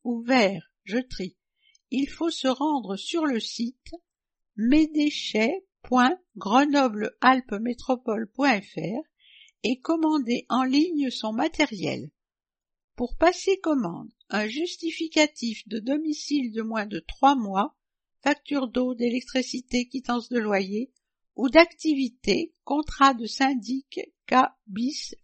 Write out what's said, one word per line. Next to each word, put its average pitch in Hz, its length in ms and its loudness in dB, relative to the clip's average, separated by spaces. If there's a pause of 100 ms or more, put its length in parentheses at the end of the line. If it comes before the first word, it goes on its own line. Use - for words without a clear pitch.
ou 233 200 -4
vert, 214 480 2 (120)
je 196 140 -4
trie, - 400 -6 (540)
il 277 180 0
faut 330 220 -4
se - 160 -4
rendre 262 480 -2
sur 320 320 -2
le 247 120 0
site - 540 -8 (640)
mes 277 320 4
déchets 294 800 -2 (160)
point 254 340 4 (180)
grenoble 247 840 2
alpes 247 400 2
métropole 240 720 -4
point 262 260 2
F - 180 -12
R 208 260 -4 (580)
et 254 180 -2
commander 311 680 0
en 254 140 0
ligne 285 480 2
son 226 200 -6
matériel. 202 800 -2 (840)
Pour - 220 -4
passer 370 420 2
commande, 214 500 -2 (200)
un 214 180 -2
justificatif 302 1200 -2
de 220 100 -8
domicile 285 760 -4
de 220 120 -6
moins 220 240 -4
de 202 100 -8
trois 277 380 2
mois, 208 400 -2 (480)
facture 285 440 -2
d'eau, 254 280 -2
d'électricité, 247 920 -2
quittance 240 420 -4
de 247 100 0
loyer, 208 520 0 (440)
ou 254 140 0
d'activité, 302 1040 2 (100)
contrat 277 520 2
de 233 100 -8
syndic, 262 760 -2 (280)
K 240 80 0 (320)
bis, 226 560 -6